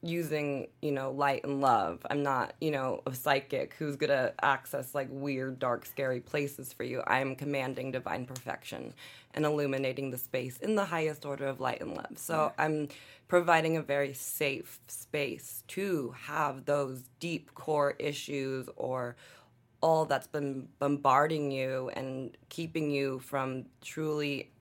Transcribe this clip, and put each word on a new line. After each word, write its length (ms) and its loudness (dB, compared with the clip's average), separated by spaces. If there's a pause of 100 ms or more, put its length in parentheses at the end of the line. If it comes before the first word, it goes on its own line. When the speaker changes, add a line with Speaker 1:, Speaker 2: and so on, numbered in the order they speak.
Speaker 1:
using, 680 -2 (120)
you 120 0
know, 180 0
light 320 2
and 180 0
love. 480 4
I'm 140 0
not, 380 2
you 100 0
know, 340 0
a 80 -2
psychic 640 0
who's 220 -4
gonna 440 2
access, 540 0
like, 160 -2
weird, 480 -4
dark, 260 0
scary 360 -2
places 520 -4
for 120 -8
you. 220 -4
I'm 280 2
commanding 560 -2
divine 340 -4
perfection 680 -8 (400)
and 100 2
illuminating 680 0
the 40 -6
space 420 -4
in 180 0
the 100 4
highest 400 -2
order 200 -4
of 140 -2
light 200 -2
and 160 -6
love. 200 -8
So 400 0
Speaker 2:
Yeah. 80 4
Speaker 1:
I'm 240 2 (380)
providing 500 6
a 60 0
very 320 0
safe 720 -4
space 800 -6
to 460 -2 (120)
have 380 -2
those 380 0 (160)
deep 360 -6
core 440 2
issues 800 -4
or 400 -4 (680)
all 240 6
that's 220 0
been 400 -4 (100)
bombarding 720 4
you 440 -2
and 420 -6 (120)
keeping 420 -2
you 280 0
from 480 -4 (160)
truly 680 -2 (100)